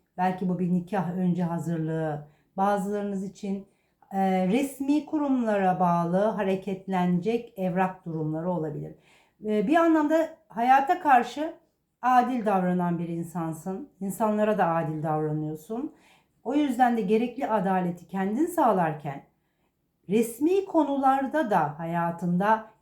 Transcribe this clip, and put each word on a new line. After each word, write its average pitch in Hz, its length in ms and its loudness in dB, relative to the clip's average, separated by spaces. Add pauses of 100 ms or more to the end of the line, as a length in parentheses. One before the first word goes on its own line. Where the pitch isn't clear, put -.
(180)
belki 180 320 -2
bu 180 100 -2
bir 180 140 0
nikah 175 440 -2
önce 180 260 0
hazırlığı, 160 840 -4 (300)
bazılarınız 202 640 -2
için, 196 440 -8 (440)
e, 190 360 0
resmi 277 580 0
kurumlara 226 760 0
bağlı 170 380 2
hareketlenecek 190 1400 0
evrak 185 460 -2
durumları 156 440 -4
olabilir. 156 460 -6 (500)
E, 214 220 0
bir 294 80 4
anlamda 320 540 4 (180)
hayata 269 520 4
karşı 285 540 2 (480)
adil 247 440 2
davranan 180 540 0
bir 170 80 -6
insansın. 170 800 -6 (100)
İnsanlara 208 580 0
da 185 100 2
adil 156 360 -2
davranıyorsun. 156 880 -4 (500)
O 240 100 -4
yüzden 254 440 2
de 220 40 0
gerekli 226 460 0
adaleti 185 600 0
kendin 202 380 -2
sağlarken 185 800 0 (880)
resmi 294 560 0
konularda 277 840 2
da 160 300 0
hayatında 175 840 0 (160)